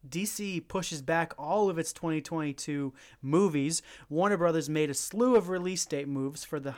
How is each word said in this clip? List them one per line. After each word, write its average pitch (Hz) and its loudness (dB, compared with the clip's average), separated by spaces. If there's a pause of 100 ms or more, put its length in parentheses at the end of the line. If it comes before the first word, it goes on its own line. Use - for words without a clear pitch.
D 165 -2
C 196 -4
pushes 165 -4
back 165 0
all 190 2
of 170 0
its 160 -2
twenty 160 -2
twenty-two 143 -4 (300)
movies. 156 2 (260)
Warner 185 2
Brothers 165 2
made 156 2
a - -4
slew 240 2
of 180 4
release 180 -2
date 143 -2
moves 139 -4
for 151 -6
the, 135 -6